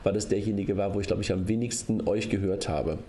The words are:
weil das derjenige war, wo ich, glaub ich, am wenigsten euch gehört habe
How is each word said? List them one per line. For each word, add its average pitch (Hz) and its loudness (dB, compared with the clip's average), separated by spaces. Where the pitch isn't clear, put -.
weil 98 4
das 104 0
derjenige 101 0
war, 101 0
wo 101 0
ich, 95 -2
glaub - 2
ich, - -2
am 92 0
wenigsten 113 0
euch 107 0
gehört 95 0
habe 78 0